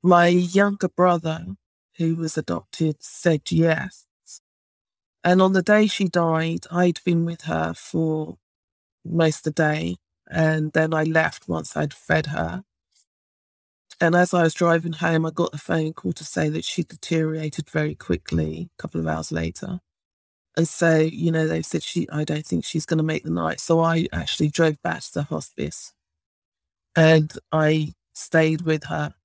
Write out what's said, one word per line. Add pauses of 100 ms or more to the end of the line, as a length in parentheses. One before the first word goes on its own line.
My
younger
brother, (540)
who
was
adopted,
said
yes. (1160)
And
on
the
day
she
died, (100)
I'd
been
with
her
for (680)
most
of
the
day. (340)
And
then
I
left
once
I'd
fed
her. (1400)
And
as
I
was
driving
home,
I
got
the
phone
call
to
say
that
she
deteriorated
very
quickly
a
couple
of
hours
later. (760)
And
so,
you
know,
they
said,
"She,
I
don't
think
she's
gonna
make
the
night."
So
I
actually
drove
back
to
the
hospice (1000)
and (180)
I (200)
stayed
with
her. (100)